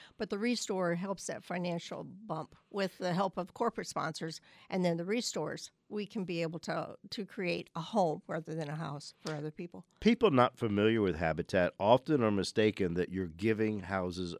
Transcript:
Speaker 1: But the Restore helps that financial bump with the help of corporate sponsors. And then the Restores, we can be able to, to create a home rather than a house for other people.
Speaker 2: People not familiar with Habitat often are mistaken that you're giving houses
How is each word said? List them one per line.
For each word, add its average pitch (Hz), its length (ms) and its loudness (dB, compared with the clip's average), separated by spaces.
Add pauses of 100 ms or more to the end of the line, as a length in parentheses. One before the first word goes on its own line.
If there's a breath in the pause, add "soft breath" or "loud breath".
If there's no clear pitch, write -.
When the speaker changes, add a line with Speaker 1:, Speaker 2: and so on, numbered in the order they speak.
(160 loud breath)
Speaker 1:
But 214 140 -6
the 208 80 -4
Restore 196 560 0
helps 185 320 -4
that 139 180 -8
financial 175 600 -6
bump 160 500 -10 (160)
with 196 280 -2
the 180 140 -2
help 185 240 0
of 180 160 -6
corporate 220 360 -2
sponsors. 156 520 -6 (300 soft breath)
And 180 140 0
then 170 120 4
the 170 80 -4
Restores, 185 680 -4 (200)
we 208 160 -6
can 190 180 -6
be 170 160 -4
able 165 200 -4
to, - 340 -6 (160)
to 196 160 -6
create 175 480 -4
a 165 60 -6
home 175 460 0
rather 160 280 -6
than 156 160 -4
a 151 60 -6
house 151 360 -8 (140)
for 156 80 -4
other 151 160 -6
people. 180 340 -14 (160)
Speaker 2:
People 220 300 6
not 123 260 6
familiar 107 460 4
with 90 140 2
Habitat 85 640 2
often 127 440 6
are 110 80 4
mistaken 98 640 2
that 87 160 0
you're 92 160 -2
giving 107 540 0
houses 90 600 -4